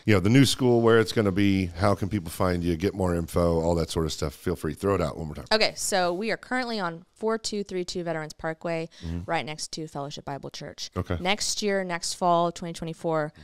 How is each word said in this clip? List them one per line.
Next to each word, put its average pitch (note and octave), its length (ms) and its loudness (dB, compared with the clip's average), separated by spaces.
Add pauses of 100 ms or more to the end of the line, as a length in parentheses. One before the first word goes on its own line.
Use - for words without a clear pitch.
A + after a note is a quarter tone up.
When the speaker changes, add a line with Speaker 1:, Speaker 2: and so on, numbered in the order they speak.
Speaker 1:
you A2 80 6
know, F#2+ 60 4
the G2 100 2
new C3 160 8
school, A#2+ 340 4
where A2+ 180 8
it's A2 140 2
gonna G#2 200 2
be, G2 340 4
how F#2 280 2
can F#2+ 140 -2
people F2 220 -4
find F2+ 340 0
you, F2 140 2
get F#2+ 160 0
more F2+ 200 0
info, E2+ 460 2
all E2+ 140 2
that E2 160 0
sort E2 160 0
of D#2 60 -4
stuff. D#2 200 -6
Feel - 240 -4
free, D#2 160 -6
throw G2 220 0
it F2 80 0
out D2+ 160 -4
one D#2+ 80 -8
more D2+ 100 -10
time. - 160 -12
Speaker 2:
Okay, G#3+ 240 2
so F3+ 380 0
we G#3+ 160 -4
are E3+ 80 -2
currently A#3+ 420 -4
on E3+ 240 -6 (120)
four A3 200 -2
two G#3+ 260 -6
three F#3 220 -6
two F3+ 180 -6
Veterans D#3+ 300 -6
Parkway, E3 560 -6 (160)
Speaker 1:
Mm-hmm. E3 220 -4
Speaker 2:
right E3 180 -2
next D3+ 280 -8
to D#3+ 140 -8
Fellowship C#3+ 380 -10
Bible C#3 240 -8
Church. - 480 -12
Speaker 1:
Okay. F2 240 -2
Speaker 2:
Next - 420 -2
year, G3 220 0
next F3 300 -4
fall, F3 360 4
twenty E3+ 220 -8
twenty-four, D#3+ 720 -2